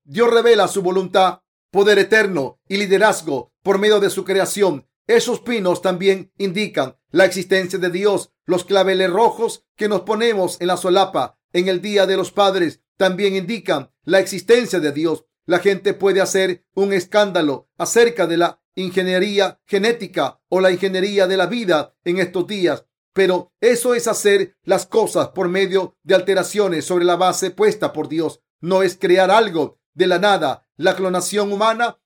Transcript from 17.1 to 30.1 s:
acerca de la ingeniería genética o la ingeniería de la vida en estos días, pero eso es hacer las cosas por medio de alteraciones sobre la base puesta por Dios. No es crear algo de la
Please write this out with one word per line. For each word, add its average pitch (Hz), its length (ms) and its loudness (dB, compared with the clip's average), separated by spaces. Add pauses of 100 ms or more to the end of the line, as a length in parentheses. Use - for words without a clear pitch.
acerca 233 480 2
de 165 120 -2
la 170 240 0 (120)
ingeniería 185 920 -2
genética 196 840 -2
o 185 120 0
la 185 100 6
ingeniería 190 560 0
de 190 100 -2
la 180 80 0
vida 175 580 -2
en 175 140 -2
estos 180 300 -4
días, 180 380 -2 (280)
pero 185 480 0
eso 247 320 2
es 240 140 -2
hacer 202 560 0
las 190 240 0
cosas 185 420 -2
por 180 180 -4
medio 185 540 -2
de 175 140 2
alteraciones 185 720 -2
sobre 175 200 0
la 175 120 2
base 185 340 0
puesta 202 420 0
por 151 160 -8
Dios. 156 320 -6 (200)
No 185 220 2
es 190 140 -2
crear 185 340 4
algo 165 480 0 (140)
de 175 120 0
la 180 140 2